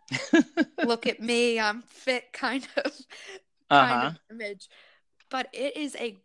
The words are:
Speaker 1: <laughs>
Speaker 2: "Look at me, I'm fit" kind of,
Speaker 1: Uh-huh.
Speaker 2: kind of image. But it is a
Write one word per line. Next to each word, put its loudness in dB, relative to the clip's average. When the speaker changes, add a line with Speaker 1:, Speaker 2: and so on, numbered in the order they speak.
Speaker 1:
<laughs> 2
Speaker 2:
"Look 0
at -2
me, 2
I'm -2
fit" -6
kind -4
of, -2
Speaker 1:
Uh-huh. 8
Speaker 2:
kind 2
of -4
image. -12
But -4
it -4
is -6
a -8